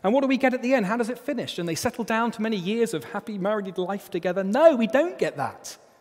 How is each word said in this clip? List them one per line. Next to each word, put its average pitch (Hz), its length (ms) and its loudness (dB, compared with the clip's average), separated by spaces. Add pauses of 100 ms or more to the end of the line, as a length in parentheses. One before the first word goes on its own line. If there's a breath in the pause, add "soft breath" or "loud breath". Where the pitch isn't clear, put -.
and 190 80 4
what 269 100 4
do 277 60 2
we 262 100 2
get 254 180 2
at 233 80 -4
the 254 100 2
end? 214 140 2
How 226 100 0
does 226 120 -2
it 240 100 -6
finish? 233 400 -6
And 170 100 -2
they 165 60 -2
settle 240 280 -4
down 226 280 0
to - 100 -6
many 220 160 -2
years 220 380 0
of 147 80 -4
happy 208 340 -8
married 196 400 -2
life 190 320 -4
together? 180 340 -2
No, 269 320 6
we 233 120 2
don't 330 320 2
get 156 180 -2
that. - 400 -8 (240)